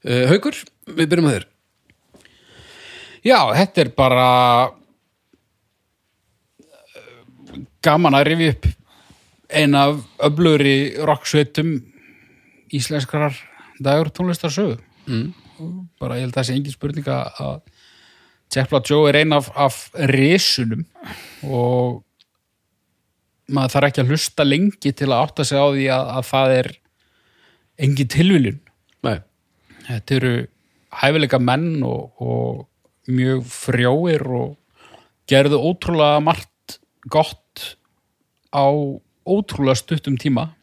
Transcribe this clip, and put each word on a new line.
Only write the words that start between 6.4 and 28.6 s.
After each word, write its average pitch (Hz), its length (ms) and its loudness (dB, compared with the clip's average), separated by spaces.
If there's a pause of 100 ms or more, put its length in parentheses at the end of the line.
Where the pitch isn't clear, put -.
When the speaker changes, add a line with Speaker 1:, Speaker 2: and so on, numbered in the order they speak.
Speaker 2:
eh, - 1000 -20 (180)
gaman 151 400 4
að 143 80 6
rifja 160 300 0
upp - 100 -4 (840)
ein 147 280 2
af 143 220 2 (160)
öflugri 147 580 4 (220)
rocksveitum 151 800 0 (920)
íslenskrar 147 680 -4 (400)
dagurtónlistarsögu. 156 1040 -2 (220)
Speaker 1:
Mm. 135 260 -4 (260)
Speaker 2:
Og 165 160 -14 (260)
bara, 123 220 -8
ég 131 80 -6
held 123 80 -8
að 135 60 -2
það 120 80 -2
sé 131 80 -2
engin 139 180 -6
spurning 143 320 -8
að, 131 300 -4
að 139 240 -8 (880)
Jack 131 180 -2
Black 131 220 -2
Joe 151 180 4
er 143 140 4
ein 156 100 2
af, 147 200 -2
af 139 260 0 (240)
risunum 135 800 0 (580)
og 123 600 -2 (1500)
maður 135 240 -2
þarf 143 160 2
ekki 139 140 -2
að 127 80 0
hlusta 156 340 -2
lengi 143 480 0
til 139 160 -4
að 123 120 2
átta 147 260 -4
sig 143 100 -4
á 143 100 2
því 139 220 0
að, 131 220 -2
að 127 160 -6
það 131 320 2
er 127 100 -2 (1120)
engin 139 340 0
tilviljun 151 460 2 (1200)